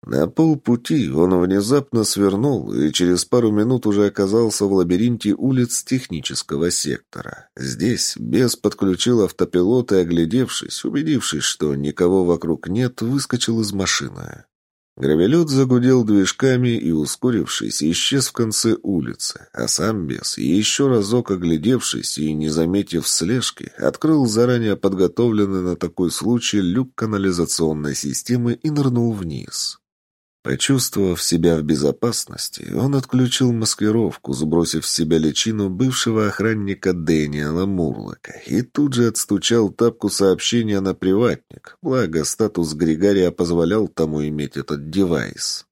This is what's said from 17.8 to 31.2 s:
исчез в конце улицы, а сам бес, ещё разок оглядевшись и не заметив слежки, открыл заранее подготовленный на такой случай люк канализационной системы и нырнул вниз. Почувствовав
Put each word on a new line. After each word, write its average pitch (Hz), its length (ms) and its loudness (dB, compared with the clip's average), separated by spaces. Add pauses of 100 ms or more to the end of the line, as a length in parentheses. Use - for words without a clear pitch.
исчез 85 460 0
в - 60 -8
конце 113 500 0
улицы, 73 680 -4
а 58 140 -4
сам 95 380 -2
бес, 58 320 -6
ещё 104 520 2
разок 113 420 2
оглядевшись 87 840 0
и 76 160 -2
не 76 160 -2
заметив 85 580 0
слежки, - 680 -4
открыл 151 480 0
заранее 117 500 2
подготовленный 98 840 0
на 90 140 -2
такой 85 360 -2
случай 117 480 -2
люк 101 360 -2
канализационной 85 1000 -2
системы 120 580 -2
и 156 160 -4
нырнул 123 440 0
вниз. 80 680 -8 (640)
Почувствовав 101 760 0